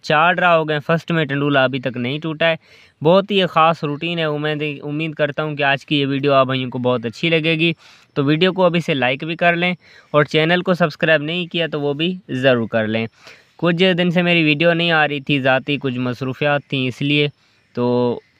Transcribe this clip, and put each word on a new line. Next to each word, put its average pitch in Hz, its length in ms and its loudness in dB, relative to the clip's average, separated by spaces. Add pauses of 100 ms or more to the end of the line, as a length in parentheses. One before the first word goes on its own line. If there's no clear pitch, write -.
चार 160 300 2
ड्रॉ 175 220 2
हो 160 80 2
गए। 151 160 -2
फर्स्ट 165 320 -2
में 160 140 0
टंडूला 143 380 0
अभी 131 160 -2
तक 127 160 -6
नहीं 131 240 -4
टूटा 160 260 -2
है। 165 120 0 (440)
बहुत 190 280 4
ही 190 180 2
ख़ास 147 360 2
रूटीन 160 340 -6
है। 160 100 -2
उम्मीद, 151 540 -4
उम्मीद 147 320 -6
करता 147 280 -2
हूँ 151 140 -6
कि 143 80 -4
आज 139 200 0
की 147 140 0
ये 139 80 2
वीडियो 139 280 0
आप 135 120 4
भाइयों 131 240 -4
को 131 100 -8
बहुत 123 260 0
अच्छी 160 240 -4
लगेगी, 160 440 0 (420)
तो 147 60 0
वीडियो 160 300 2
को 185 100 0
अभी 170 180 2
से 156 140 -2
लाइक 135 300 -2
भी 165 120 -6
कर 175 200 2
लें 180 180 -2 (400)
और 147 140 4
चैनल 160 340 2
को 185 140 0
सब्सक्राइब 160 480 0
नहीं 170 240 -6
किया 165 200 -4
तो 156 120 -6
वो 143 140 -2
भी 170 220 -4 (160)
ज़रूर 127 360 2
कर 110 200 -2
लें। 113 180 -2 (520)
कुछ 170 180 0
दिन 180 340 2
से 175 120 2
मेरी 175 220 2
वीडियो 151 300 2
नहीं 170 180 0
आ 156 120 4
रही 143 180 -4
थी, 143 180 0
ज़ाती 131 380 0
कुछ 123 200 -4
मसरूफियात 131 680 -4
थी 131 240 -4
इसलिए। 147 420 0 (440)
तो 123 460 0 (200)